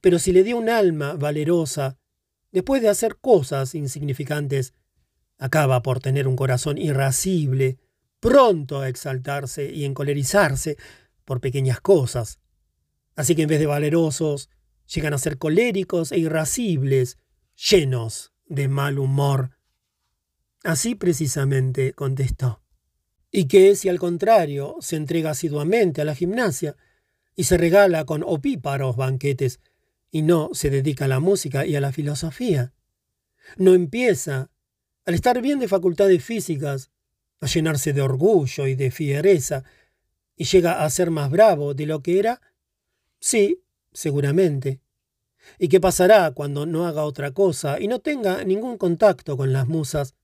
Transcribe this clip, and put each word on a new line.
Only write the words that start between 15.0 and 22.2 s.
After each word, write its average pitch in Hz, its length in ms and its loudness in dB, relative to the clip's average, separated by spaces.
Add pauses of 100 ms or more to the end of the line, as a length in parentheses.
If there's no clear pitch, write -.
a 139 60 -2
ser 151 180 -4
coléricos 180 760 0
e - 60 -2
irascibles, 156 1000 0 (360)
llenos 127 760 0 (140)
de 139 200 -4
mal 139 300 -2
humor». 135 540 0 (1120)
«Así 214 320 -2
precisamente», 135 1000 0
contestó. 131 680 -4 (680)